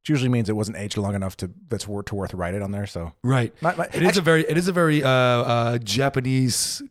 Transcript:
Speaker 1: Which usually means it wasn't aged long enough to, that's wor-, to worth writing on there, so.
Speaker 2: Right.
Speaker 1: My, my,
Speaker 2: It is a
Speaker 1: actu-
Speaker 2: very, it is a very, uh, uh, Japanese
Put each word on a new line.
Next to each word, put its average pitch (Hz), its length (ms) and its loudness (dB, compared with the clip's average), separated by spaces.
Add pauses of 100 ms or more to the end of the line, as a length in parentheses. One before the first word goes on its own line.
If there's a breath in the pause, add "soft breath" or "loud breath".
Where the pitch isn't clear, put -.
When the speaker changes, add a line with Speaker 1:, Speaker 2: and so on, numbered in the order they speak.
Speaker 1:
Which - 80 -8
usually 131 200 2
means 117 200 2
it 107 60 0
wasn't 107 220 -4
aged 101 200 -6
long 101 180 -2
enough 95 220 -4
to, 92 120 -6 (200)
that's 104 180 -6
wor-, 101 160 -8
to - 120 -8
worth 95 180 -6
writing 90 280 -4
on 98 100 -6
there, 101 140 -6
so. 85 280 -10 (100)
Speaker 2:
Right. 123 380 0
Speaker 1:
My, 175 140 -2
my, 165 100 -2
Speaker 2:
It - 100 -12
is - 80 0
a 180 40 4
Speaker 1:
actu- 190 140 2
Speaker 2:
very, 160 260 4
it 156 100 0
is 175 100 0
a 196 60 0
very, 160 280 4
uh, 135 80 0
uh, 120 720 2
Japanese 131 1120 0